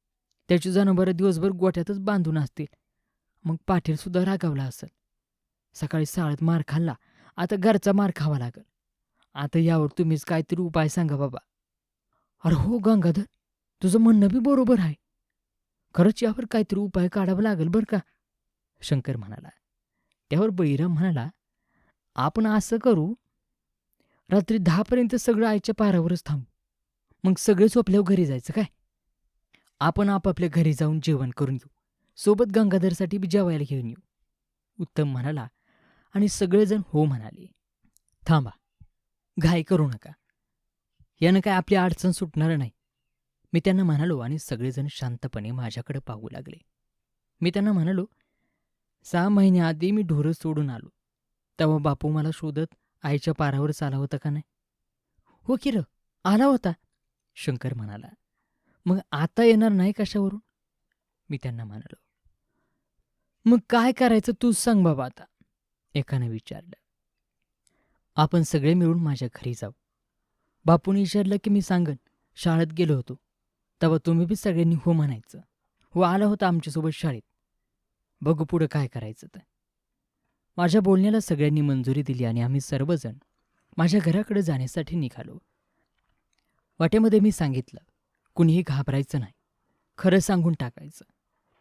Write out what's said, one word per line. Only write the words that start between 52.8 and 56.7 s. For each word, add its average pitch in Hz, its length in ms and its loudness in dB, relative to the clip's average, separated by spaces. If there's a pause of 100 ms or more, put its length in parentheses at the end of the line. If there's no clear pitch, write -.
आईच्या 147 300 -2
पारावर 143 380 0 (100)
आला 135 140 -4
होता 139 220 -4
का 151 120 -6
नाही?" 147 140 -4 (1000)
"हो 254 180 0
की 285 100 -2
र, 226 80 -2 (440)
आला 214 220 4
होता," 254 260 2 (640)